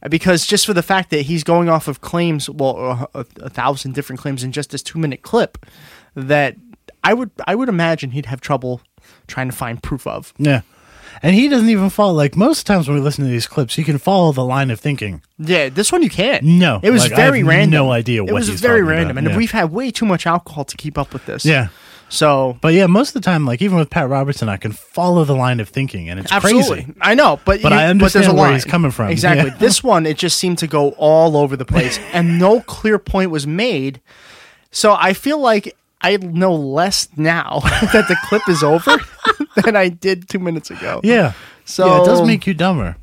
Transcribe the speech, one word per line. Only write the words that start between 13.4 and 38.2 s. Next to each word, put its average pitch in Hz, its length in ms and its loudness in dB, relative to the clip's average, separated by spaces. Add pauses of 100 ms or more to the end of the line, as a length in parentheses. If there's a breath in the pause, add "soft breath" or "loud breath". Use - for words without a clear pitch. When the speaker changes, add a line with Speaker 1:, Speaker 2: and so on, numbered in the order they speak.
Speaker 2:
clips, - 320 -4
you 156 60 -2
can 143 140 -2
follow 180 340 2
the 131 120 -2
line 131 260 -2
of 113 100 -6
thinking. 104 420 -6 (160)
Speaker 1:
Yeah, 156 300 0
this 151 240 -2
one 359 100 2
you 240 80 0
can't. 214 340 -2
Speaker 2:
No, 160 380 4
Speaker 1:
It 202 80 2
was 240 140 4
Speaker 2:
like, - 80 0
I - 40 0
Speaker 1:
very 262 220 4
Speaker 2:
have 208 80 0
Speaker 1:
random. 165 240 4
Speaker 2:
no 139 220 2
idea 117 300 0
Speaker 1:
It - 40 -2
Speaker 2:
what - 80 -2
Speaker 1:
was 226 140 -2
Speaker 2:
he's - 120 -6
Speaker 1:
very 233 200 2
Speaker 2:
talking 170 120 0
about. 160 60 0
Speaker 1:
random, 135 200 -2
and 147 100 -2
Speaker 2:
Yeah. 160 80 -2
Speaker 1:
we've 220 160 -2
had 185 180 0
way 240 220 -6
too - 140 -2
much 180 200 0
alcohol 165 380 -4
to - 120 -16
keep 151 220 -8
up 139 140 -6
with 131 120 -12
this. - 220 -10
Speaker 2:
Yeah. 135 220 2 (400 loud breath)
Speaker 1:
So, 135 520 0
Speaker 2:
But 160 140 2
yeah, 190 140 4
most 214 220 2
of - 40 -18
the 262 60 -4
time, 165 260 0
like, 120 160 -2
even 190 160 0
with 156 120 0
Pat 151 180 -2
Robertson, 139 400 -2
I 98 80 -4
can 110 160 -8
follow 175 520 0
the 139 120 0
line 127 240 0
of 104 80 -8
thinking, 92 420 -8
and 90 80 -8
it's 98 140 -4
Speaker 1:
Absolutely. 202 500 2
Speaker 2:
crazy. 131 180 -16
Speaker 1:
I 190 140 2
know, 247 300 4
but 202 180 0
Speaker 2:
But 151 100 4
Speaker 1:
you, 147 60 4
Speaker 2:
I 160 160 4
Speaker 1:
but 196 180 4
there's - 40 -8
a - 20 6
Speaker 2:
understand 190 180 6
where 151 100 6
Speaker 1:
line. 139 80 4
Speaker 2:
he's 131 100 -2
coming 165 260 0
from. 110 200 -2
Speaker 1:
Exactly. 143 400 2
Speaker 2:
Yeah. 123 60 -14
Speaker 1:
This 240 280 2
one, 180 220 2
it 156 120 -2
just 175 180 -2
seemed 175 220 -2
to 165 80 -4
go 143 320 0
all 156 380 4
over 139 200 2
the 127 80 -6
place, 139 420 0
Speaker 2:
<laughs> - 60 -16
Speaker 1:
and 170 280 0
no 208 200 6
clear - 380 -2
point 190 320 -2
was 147 160 -4
made. 151 540 -4 (720 loud breath)
So 208 260 4
I 185 160 2
feel 285 240 -4
like 233 380 0 (260)
I 196 160 0
know 180 360 0
less 151 600 -2
now 156 440 -2
<laughs> - 340 0
that 214 140 4
the 175 80 0 (120)